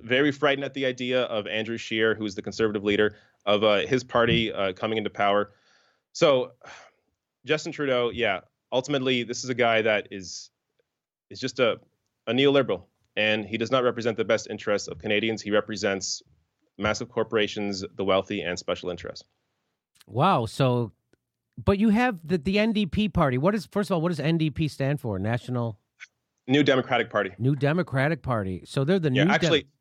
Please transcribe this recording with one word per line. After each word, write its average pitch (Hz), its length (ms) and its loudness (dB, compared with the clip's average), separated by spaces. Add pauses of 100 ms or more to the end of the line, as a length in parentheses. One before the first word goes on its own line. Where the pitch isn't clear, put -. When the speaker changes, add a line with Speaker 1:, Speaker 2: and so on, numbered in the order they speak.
Speaker 1:
very 127 320 0
frightened 143 320 0
at 135 100 -8
the 135 120 -4
idea 127 380 -2
of 107 220 -4
Andrew 110 300 -4
Scheer, 110 400 0
who's 104 180 -6
the 104 80 -10
Conservative 107 400 -2
leader 104 320 2 (320)
of, 104 160 2
uh, 104 240 4
his 131 160 0
party, 117 500 2
uh, 95 200 -2
coming 110 260 -4
into 104 120 -4
power. 101 420 0 (600)
So 135 380 2 (480)
<sighs> - 460 -20
Justin 151 260 -2
Trudeau, 127 420 -2
yeah, 101 280 0 (320)
ultimately, 131 500 0
this 117 220 -8
is 127 60 -6
a 127 40 -4
guy 117 280 2
that 107 280 0
is, 95 400 -14 (800)
is 104 80 -16
just 131 220 -4
a, 113 180 2 (480)
a 113 60 -2
neoliberal, 127 500 4 (340)
and 107 280 2
he 104 120 -6
does 110 140 -2
not 127 140 2
represent 117 320 0
the 113 80 0
best 107 260 0
interests 104 380 -4
of 87 100 -12
Canadians. 107 440 0
He 104 100 -6
represents 101 680 -2 (560)
massive 107 300 -2
corporations, 104 760 -2 (100)
the 98 100 -6
wealthy, 98 380 0
and 87 160 -4
special 90 320 -6
interests. - 340 -12 (840)
Speaker 2:
Wow. 139 380 2
So, 123 440 0 (720)
but 202 160 4
you 220 120 4
have 233 340 2
the, 170 140 0
the 190 200 0
N 220 140 2
D 214 140 2
P 208 220 0
party. 139 300 2
What 180 160 2
is, 202 120 -4
first - 240 -2
of 190 40 0
all, 170 60 0
what 165 80 0
does 175 100 -4
N 160 200 2
D 156 120 2
P 156 160 -2
stand 135 340 -2
for? 101 200 -4
National 117 580 -4 (720)
Speaker 1:
New 139 160 6
Democratic 127 460 2
Party. 101 280 0
Speaker 2:
New 131 160 2
Democratic 143 680 0
Party. 101 440 -2
So - 160 -2
they're 175 160 2
the 156 140 0
Speaker 1:
Yeah, 117 100 4
Speaker 2:
New 165 60 4
Dem- - 20 4
Speaker 1:
actually, 160 360 2 (140)